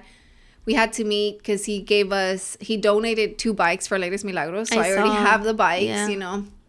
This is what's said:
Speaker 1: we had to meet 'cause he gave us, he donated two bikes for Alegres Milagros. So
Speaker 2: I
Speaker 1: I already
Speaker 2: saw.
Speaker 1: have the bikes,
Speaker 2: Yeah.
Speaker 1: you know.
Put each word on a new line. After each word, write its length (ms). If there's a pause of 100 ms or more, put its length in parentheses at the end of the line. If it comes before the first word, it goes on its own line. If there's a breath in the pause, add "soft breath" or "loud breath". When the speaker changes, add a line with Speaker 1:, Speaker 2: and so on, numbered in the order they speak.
(640 soft breath)
Speaker 1:
we 80
had 220
to 100
meet 400
'cause 220
he 160
gave 280
us, 480
he 200
donated 580
two 160
bikes 340
for 100
Alegres 280
Milagros. 460
So 100
Speaker 2:
I 60
Speaker 1:
I 60
already 180
Speaker 2:
saw. 160
Speaker 1:
have 180
the 80
bikes, 320
Speaker 2:
Yeah. 240
Speaker 1:
you 80
know. 300 (220)